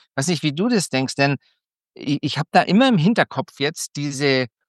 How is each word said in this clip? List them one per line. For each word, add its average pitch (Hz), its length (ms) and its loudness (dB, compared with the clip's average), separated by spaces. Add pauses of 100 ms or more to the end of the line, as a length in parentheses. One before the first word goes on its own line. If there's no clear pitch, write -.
(160)
Weiß 139 120 -2
nicht, 170 160 -2
wie 151 100 0
du 180 140 -2
das 233 220 0
denkst, 131 260 -4
denn 139 220 2 (600)
i-, 143 240 -4
ich - 160 -4
hab 147 140 -6
da 175 100 4
immer 233 280 4
im 233 80 4
Hinterkopf 165 640 0
jetzt 143 360 -4
diese, 139 520 0 (220)